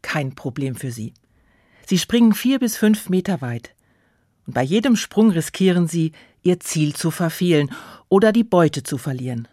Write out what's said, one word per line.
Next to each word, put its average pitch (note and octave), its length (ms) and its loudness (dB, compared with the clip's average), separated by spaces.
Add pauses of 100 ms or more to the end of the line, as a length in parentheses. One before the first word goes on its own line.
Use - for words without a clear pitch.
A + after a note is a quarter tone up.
Kein C#3 340 -6
Problem C3+ 400 -8
für B2+ 160 -10
sie. A#2 220 -12 (720)
Sie F#3 120 0
springen A3+ 360 4
vier B3+ 260 0
bis A#3+ 180 -2
fünf G#3+ 320 0
Meter F#3 320 0
weit. A#2+ 340 -10 (720)
Und - 60 -14
bei B2 100 0
jedem A3 320 2
Sprung G#3+ 360 2
riskieren F3 560 0
sie, D#3+ 260 -2 (280)
ihr F3+ 180 0
Ziel D3+ 360 -2
zu E3 160 -2
verfehlen E3 600 0 (380)
oder G3+ 220 6
die A3+ 120 2
Beute E3 400 2
zu C#3+ 140 -6
verlieren. B2 560 -8